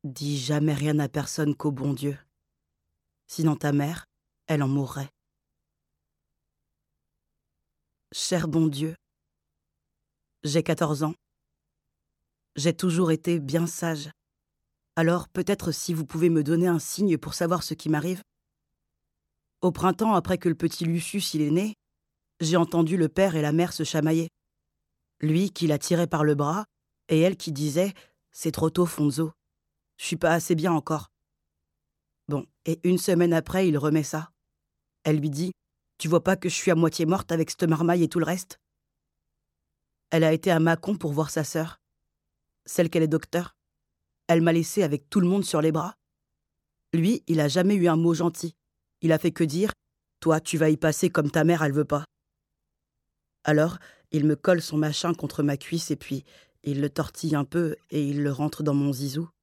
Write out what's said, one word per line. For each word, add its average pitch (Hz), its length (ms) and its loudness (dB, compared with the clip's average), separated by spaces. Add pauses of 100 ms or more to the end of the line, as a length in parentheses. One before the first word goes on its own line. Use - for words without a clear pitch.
Dis 143 340 -6
jamais 147 360 0
rien 151 240 0
à 143 100 0
personne 147 460 -2
qu'au 151 160 -2
bon 135 220 -4
Dieu. 139 260 -6 (1080)
Sinon 156 260 0
ta 143 180 -2
mère, 143 340 -2 (400)
elle 151 160 0
en 135 60 0
mourrait. 139 420 -4 (3000)
Cher 170 380 -4
bon 160 180 2
Dieu, 151 300 -4 (1500)
j'ai 151 200 0
quatorze 156 420 -2
ans. 160 100 -4 (1400)
J'ai 165 200 0
toujours 170 360 2
été 165 260 0
bien 156 280 0
sage. 160 440 -6 (840)
Alors 170 320 0
peut-être 185 440 -2
si - 220 -4
vous 160 100 -4
pouvez 165 260 2
me 160 120 2
donner 165 240 2
un 170 140 2
signe 185 360 0
pour - 180 -10
savoir 170 280 -2
ce - 120 -8
qui - 140 -8
m'arrive. 165 340 -2 (1400)
Au 180 100 2
printemps, 202 440 0
après 180 220 0
que 175 120 -2
le 165 80 0
petit 165 280 -4
Lucius 170 500 -4
il 151 80 0
est 147 80 0
né, 202 260 0 (640)
j'ai 165 160 0
entendu 170 400 2
le 160 120 2
père 190 280 0
et 151 60 0
la 147 100 0
mère 175 200 0
se 160 120 -6
chamailler. 160 440 0 (920)
Lui 165 300 0
qui 165 180 -2
la 147 100 2
tirait 170 300 0
par 151 160 0
le 151 100 4
bras, 151 320 -2 (420)
et 160 120 4
elle 175 160 4
qui 165 160 -10
disait, « 151 420 -2 (380)
C'est - 180 -6
trop 160 200 -2
tôt, 180 160 0
Fonzo. 147 460 -2 (680)
Je - 60 -14
suis 170 120 -4
pas 165 160 2
assez 170 240 0
bien 170 160 0
encore. » 156 400 -4 (1160)
Bon, 143 160 -4 (200)
et 165 180 -2
une 180 160 2
semaine 175 340 2
après, 175 360 0
il 147 100 2
remet 151 240 2
ça. 156 300 -8 (720)
Elle 156 160 2
lui 151 100 -2
dit, « 170 220 -4 (460)
Tu 160 100 -8
vois 165 160 2
pas 185 120 2
que 180 120 -6
je 160 60 -4
suis - 180 0
à - 20 4
moitié 165 320 2
morte 185 240 -2
avec 160 200 0
cette - 120 -4
marmaille 170 400 2
et 156 60 4
tout 175 100 -2
le 160 60 2
reste ? » 180 340 -6 (1500)
Elle 165 140 4
a 156 80 4
été 165 180 0
à 165 80 4
Mâcon 165 380 2
pour 156 160 -6
voir 147 180 -2
sa 156 140 -2
sœur, 160 360 -6 (840)
celle 170 240 0
qu'elle 160 140 2
est 156 40 0
docteur. 160 460 -2 (720)
Elle 170 140 6
m'a 165 120 4
laissé 170 300 0
avec 147 260 -2
tout 208 120 2
le 175 80 4
monde 196 160 2
sur 156 160 0
les 160 100 4
bras. 165 240 -4 (960)
Lui, 170 360 2
il 165 100 2
a 147 80 2
jamais 185 300 2
eu 170 100 4
un 160 100 4
mot 165 180 2
gentil. 170 420 -4 (460)
Il 160 100 4
a 156 60 4
fait 165 140 0
que 170 120 0
dire, « 170 280 0 (480)
Toi, 160 200 4
tu - 180 -4
vas 156 120 6
y 147 60 4
passer 165 340 0
comme 147 200 0
ta 156 140 2
mère, 165 180 4
elle 143 100 2
veut 147 120 2
pas. » 147 200 -2 (1400)
Alors, 156 340 2 (340)
il 147 120 2
me 151 120 4
colle 180 260 2
son 151 160 -4
machin 156 360 -2
contre 151 280 -6
ma 143 140 0
cuisse - 340 -6
et 143 60 0
puis - 280 -8 (380)
il 143 180 -4
le 143 100 -2
tortille 156 440 -4
un 143 100 0
peu 165 320 -2 (140)
et 151 160 0
il 143 160 -2
le 143 80 0
rentre 147 320 -4
dans 147 120 0
mon 143 180 0
zizou. 139 360 -6 (140)